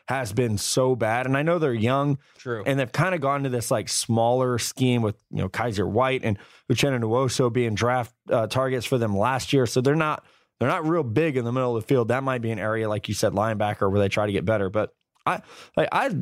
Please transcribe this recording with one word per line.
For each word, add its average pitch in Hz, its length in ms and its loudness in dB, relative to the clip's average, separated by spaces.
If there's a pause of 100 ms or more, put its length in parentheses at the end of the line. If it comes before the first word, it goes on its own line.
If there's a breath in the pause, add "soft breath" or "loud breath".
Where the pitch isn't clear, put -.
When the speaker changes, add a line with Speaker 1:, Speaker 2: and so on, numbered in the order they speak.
Speaker 1:
has 127 240 -4
been 113 240 0
so 131 400 2
bad. 113 300 0
And 135 100 0
I 143 60 0
know 170 160 2
they're 143 160 2
young 135 440 0 (200 soft breath)
Speaker 2:
True. 117 260 -6
Speaker 1:
and 139 160 0
they've 127 100 -2
kinda 175 280 0
gone 139 240 0
to 135 80 -2
this, 120 200 -2
like, 107 200 0
smaller 123 680 2
scheme 123 440 0
with, 104 140 -2 (140)
you 98 120 -4
know, 95 80 -2
Kaiser 104 360 -2
White 123 380 0
and 107 140 -2 (340 loud breath)
Uchenna 131 260 2
Nwosu 120 540 0
being 117 220 0
draft, 120 400 0 (160)
uh, 113 160 2
targets 131 400 -2
for 135 100 0
them 113 200 0
last 120 360 0
year. 135 140 4
So 127 160 0
they're 139 120 4
not, 156 300 -2 (340 soft breath)
they're 120 100 0
not 160 200 0
real 165 140 2
big 135 340 0
in 123 80 0
the 117 80 -2
middle 123 240 0
of 107 60 -4
the - 40 -12
field. 120 220 2
That 127 140 0
might 131 180 -2
be 113 120 -4
an 107 60 -4
area, 110 300 -2
like 107 180 -4
you 107 80 -4
said, 101 200 0
linebacker, 104 560 0
where 101 100 2
they 98 80 4
try 104 180 0
to 104 60 -2
get 87 140 -2
better. 101 240 0
But 104 240 -2 (340)
I, 175 140 -4 (340 loud breath)
like, 160 140 0
I 254 200 0 (120)